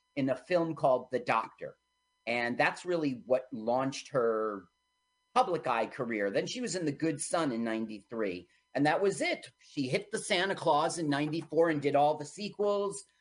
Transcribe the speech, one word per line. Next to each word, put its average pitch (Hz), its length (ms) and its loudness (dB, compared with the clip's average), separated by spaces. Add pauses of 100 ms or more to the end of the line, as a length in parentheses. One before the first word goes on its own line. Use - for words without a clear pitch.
(160)
in 135 120 0
a 127 80 2
film 165 380 0
called 135 360 2
The 127 100 0
Doctor. - 560 -2 (500)
And 120 320 -2
that's 165 260 2
really 151 400 -2
what 127 260 2
launched 123 580 -2
her 110 560 0 (680)
public 208 340 2
eye 113 180 2
career. 107 440 -2
Then 156 160 0
she 247 140 -8
was 190 160 -6
in 180 80 -2
The 147 80 0
Good 151 260 -2
Son 160 320 -2
in 117 140 -2
ninety-three. 110 840 -4 (280)
And 139 100 4
that 156 160 4
was 190 220 2
it. 339 280 -2 (220)
She 135 160 -4
hit - 240 -2
the - 60 -4
Santa 190 360 0
Claus 165 440 2
in 160 100 -2
ninety-four 151 640 2
and 147 100 0
did 139 160 2
all 147 220 4
the 147 80 -8
sequels. 202 800 -2 (140)